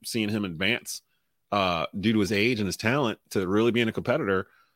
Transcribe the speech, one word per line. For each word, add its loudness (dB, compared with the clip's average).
seeing -4
him -2
advance, -2
uh, 0
due 2
to 2
his 2
age 2
and -2
his -4
talent 0
to -2
really 4
being 2
a -2
competitor -2